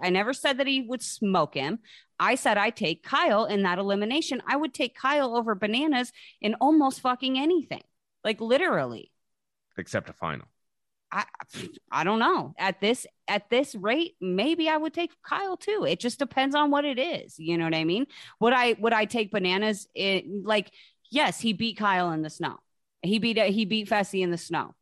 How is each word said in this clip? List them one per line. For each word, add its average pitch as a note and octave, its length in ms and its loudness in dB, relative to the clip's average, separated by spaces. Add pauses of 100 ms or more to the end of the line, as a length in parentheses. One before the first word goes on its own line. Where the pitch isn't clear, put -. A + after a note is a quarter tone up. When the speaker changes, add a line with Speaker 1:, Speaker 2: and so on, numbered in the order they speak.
Speaker 1:
I F3+ 80 2
never G#3 220 2
said C4+ 260 -2
that C4+ 80 0
he C4+ 140 0
would A#3+ 200 -6
smoke F#3 540 0
him. D3+ 240 -4 (400)
I G#3 160 2
said A3 240 2
I G#3 100 2
take E3 320 -4
Kyle C4 440 2
in G3 180 0
that F3+ 160 0
elimination. G#3 680 -2
I B3 100 2
would D4 180 -4
take B3+ 200 -4
Kyle C4+ 400 0
over A3+ 200 0
Bananas B3 560 0 (280)
in G#3+ 220 0
almost C#4 400 4
fucking C4 380 0
anything. D4+ 420 0 (420)
Like, G#3+ 180 -2
literally. A3+ 680 0 (680)
Speaker 2:
Except F#2+ 320 -6
a - 40 -16
final. D#2 320 -6 (640)
Speaker 1:
I, - 140 -4 (680)
I C#3+ 140 -2
don't G#3 160 0
know. A#3 380 0
At F#3+ 240 -2
this, A3+ 260 0 (220)
at G3+ 200 -4
this C4 260 0
rate, A#3 440 -2
maybe B3+ 480 0
I D#4 80 2
would D#4 180 -2
take E4+ 180 -4 (120)
Kyle F#4+ 320 -4
too. G4+ 320 -2
It E3+ 140 0
just A#3 180 -4
depends C4+ 340 0
on D4 160 4
what C#4+ 140 2
it C4+ 160 -2
is. D4+ 400 -4
You E3 180 0
know E3+ 60 2
what E3 120 0
I D#3+ 100 0
mean? G3 220 0 (340)
Would A3+ 100 6
I, B3 280 4
would A3+ 120 2
I G#3+ 140 2
take G#3+ 260 -2
Bananas G3 640 0
in, F#3+ 480 -2
like, G#3+ 260 0 (400)
yes, B3+ 300 0
he A3+ 140 0
beat G#3+ 240 -4
Kyle F#3 340 2
in D#3 120 -2
the D#3 60 -6
snow. D3+ 280 -8 (440)
He G#3 180 2
beat, A3 220 0
he G#3 220 2
beat G#3 240 -2
Fessy G3+ 340 0
in F3+ 100 2
the E3+ 60 -2
snow. - 440 -6